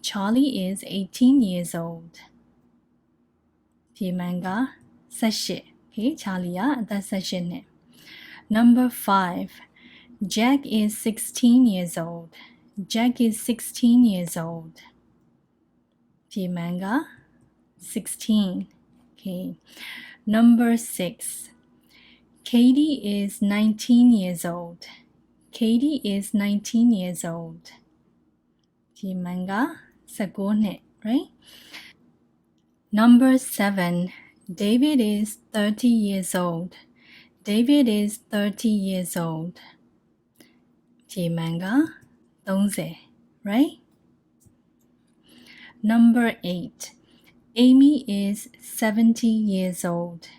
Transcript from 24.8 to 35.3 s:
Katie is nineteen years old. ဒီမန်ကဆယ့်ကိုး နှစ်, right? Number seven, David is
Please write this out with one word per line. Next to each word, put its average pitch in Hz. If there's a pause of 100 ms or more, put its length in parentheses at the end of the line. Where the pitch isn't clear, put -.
Katie 233 (140)
is 202 (100)
nineteen 208 (120)
years 180 (140)
old. 165 (1300)
ဒီ - (260)
မ -
န် - (160)
က - (640)
ဆ -
ယ့် 190 (100)
ကိုး - (240)
နှ -
စ်, - (320)
right? 269 (1700)
Number 247 (260)
seven, 196 (720)
David 254 (160)
is 208 (260)